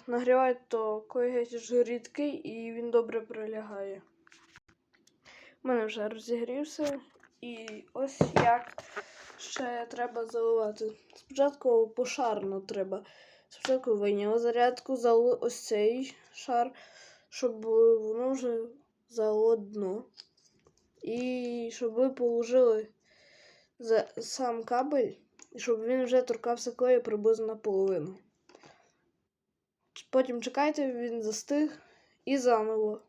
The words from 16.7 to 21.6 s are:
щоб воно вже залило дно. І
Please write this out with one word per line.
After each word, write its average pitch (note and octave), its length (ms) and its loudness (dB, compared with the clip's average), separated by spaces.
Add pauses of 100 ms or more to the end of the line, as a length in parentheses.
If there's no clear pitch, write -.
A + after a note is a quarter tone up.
щоб A3+ 320 -4 (400)
воно A#3 300 -2
вже B3 280 -2 (500)
залило A3 460 4
дно. G#3 500 -6 (960)
І A#3+ 720 -4